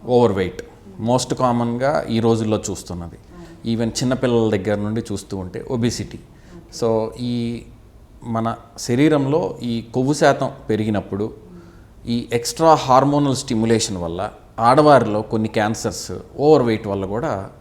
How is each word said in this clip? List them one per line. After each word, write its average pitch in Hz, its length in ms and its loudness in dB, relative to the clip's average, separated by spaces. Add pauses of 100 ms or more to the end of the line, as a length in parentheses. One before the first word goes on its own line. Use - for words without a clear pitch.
ఓవర్ 120 260 4
వెయిట్, 92 300 -2 (400)
most 120 320 0
కామన్‌గా 123 760 0
ఈ 113 100 2
రోజుల్లో 110 500 2
చూస్తున్నది. 87 480 -10 (480)
ఈవెన్ 113 260 -2 (100)
చిన్నపిల్లల 120 480 2
దగ్గర 104 240 0
నుండి 107 260 -4 (120)
చూస్తూ 98 240 -8
ఉంటే 92 340 -10
ఒబిసిటీ. - 480 -4 (640)
So, 113 260 0 (120)
ఈ 120 420 -4 (600)
మన 113 340 -4 (220)
శరీరంలో 143 840 0
ఈ 117 220 -6 (100)
కొవ్వు 131 180 0
శాతం 139 380 2 (200)
పెరిగినప్పుడు, 107 640 -2 (720)
ఈ 120 260 -4
ఎక్స్ట్రా 160 420 2
హార్మోనల్ 139 600 4
స్టిమ్యులేషన్ 113 600 0
వల్ల 87 340 -6 (300)
ఆడవారిలో 120 600 6
కొన్ని 110 260 -2
క్యాన్సర్స్ 110 640 -4 (260)
ఓవర్ 143 240 6
వెయిట్ 110 240 0
వల్ల 98 200 -4
కూడా 104 440 -6 (100)